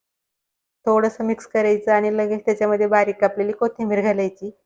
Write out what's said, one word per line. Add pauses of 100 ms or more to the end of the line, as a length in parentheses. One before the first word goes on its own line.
(880)
थोडंसं
मिक्स
करायचं
आणि
लगेच
त्याच्यामध्ये
बारीक
कापलेली
कोथिंबीर
घालायची. (160)